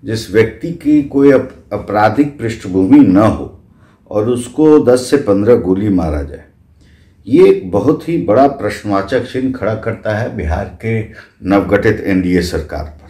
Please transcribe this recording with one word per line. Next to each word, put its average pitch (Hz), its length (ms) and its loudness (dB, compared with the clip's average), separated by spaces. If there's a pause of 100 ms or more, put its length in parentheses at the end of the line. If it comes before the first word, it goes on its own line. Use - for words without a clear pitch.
जिस 110 260 -8
व्यक्ति 110 400 0
की 151 320 0
कोई 139 280 4
अप-, - 420 -2
आपराधिक 110 680 -2
पृष्ठभूमि 98 600 2
न 95 180 6
हो - 460 -2 (480)
और 107 180 -2
उसको 143 560 2
दस 123 240 2
से 147 80 2
पन्द्रह 104 380 2
गोली 98 340 -2
मारा 82 320 -2
जाए। 71 240 -14 (840)
ये 190 220 4
एक 92 220 -2
बहुत 113 380 -2
ही 165 80 -2
बड़ा 120 300 2
प्रश्नवाचक 101 760 -4
चिन्ह 131 320 -6
खड़ा 107 180 -4
करता 107 420 -6
है 120 200 -6
बिहार 95 480 -6
के 113 240 -4 (340)
नवगठित 98 560 0
एनडीए 90 420 0
सरकार 76 420 -6
पर। - 260 -18